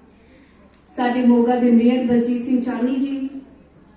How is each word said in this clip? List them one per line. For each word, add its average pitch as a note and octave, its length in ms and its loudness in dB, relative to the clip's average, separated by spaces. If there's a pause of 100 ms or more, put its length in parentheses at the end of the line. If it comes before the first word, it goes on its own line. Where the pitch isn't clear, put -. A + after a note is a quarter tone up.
(880)
ਸਾਡੇ B3 380 -2
ਮੋਗਾ A#3+ 300 4
ਦੇ A#3+ 160 2
ਮੇਅਰ A#3+ 360 2
ਬਲਜੀਤ A#3+ 340 0
ਸਿੰਘ B3+ 200 -2
ਚਾਨੀ B3 340 -4
ਜੀ, C4+ 340 -6 (680)